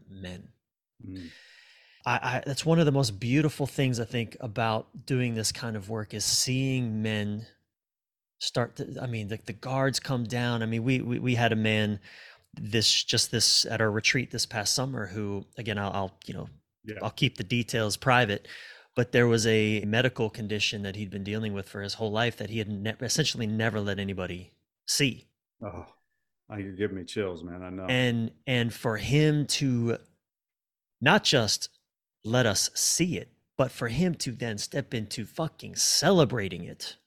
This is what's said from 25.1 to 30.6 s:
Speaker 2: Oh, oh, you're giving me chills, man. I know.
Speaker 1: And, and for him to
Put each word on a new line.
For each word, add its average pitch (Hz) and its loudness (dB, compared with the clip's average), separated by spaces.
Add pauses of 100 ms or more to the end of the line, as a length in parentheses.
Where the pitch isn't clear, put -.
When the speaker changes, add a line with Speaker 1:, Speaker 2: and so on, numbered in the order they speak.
Speaker 2:
Oh, 98 -10 (640)
oh, 110 -10
you're 98 -6
giving 95 -2
me 90 -8
chills, 90 -6
man. 87 -10
I 92 -12
know. 92 -8
Speaker 1:
And, 120 0 (160)
and 120 0
for 113 -2
him 147 4 (160)
to 120 2 (1040)